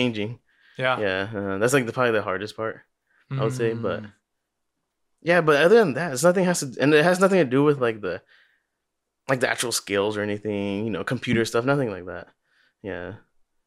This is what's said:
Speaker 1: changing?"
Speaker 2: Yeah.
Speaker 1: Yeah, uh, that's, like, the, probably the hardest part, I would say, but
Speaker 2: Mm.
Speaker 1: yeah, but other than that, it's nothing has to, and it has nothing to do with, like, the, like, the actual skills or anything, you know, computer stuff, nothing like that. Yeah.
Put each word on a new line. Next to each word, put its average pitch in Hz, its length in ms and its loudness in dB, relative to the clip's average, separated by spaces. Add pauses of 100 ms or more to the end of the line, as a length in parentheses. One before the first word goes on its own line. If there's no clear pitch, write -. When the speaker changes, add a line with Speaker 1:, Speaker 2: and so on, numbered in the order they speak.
Speaker 1:
changing?" 117 380 -2 (380)
Speaker 2:
Yeah. 131 220 -2
Speaker 1:
Yeah, 98 320 -2 (240)
uh, 98 40 -6
that's, 107 160 2
like, 131 120 2
the, 113 60 -8
probably 123 200 0
the 107 100 0
hardest 98 340 -6
part, 110 240 -8 (500)
I 135 140 -4
would 131 80 0
say, 120 220 -2
but 107 280 -6
Speaker 2:
Mm. 107 100 -18 (1080)
Speaker 1:
yeah, 175 180 4
but 151 220 4
other 180 160 8
than 180 160 4
that, 160 180 -4
it's 127 120 -4
nothing 180 200 4
has 180 160 0
to, 135 200 -8
and 143 140 4
it 151 100 6
has 175 160 4
nothing 190 180 4
to 170 60 6
do 131 200 2
with, 147 160 2
like, 113 200 -2
the, 92 220 -8 (1040)
like, 131 120 0
the 123 100 0
actual 113 220 -4
skills 101 440 -2
or 104 60 -4
anything, 101 640 -4
you 113 60 -4
know, 92 140 -6
computer 117 400 -2
stuff, 117 200 -2
nothing 139 260 0
like 90 160 -10
that. 90 220 -14 (540)
Yeah. 90 320 -10 (520)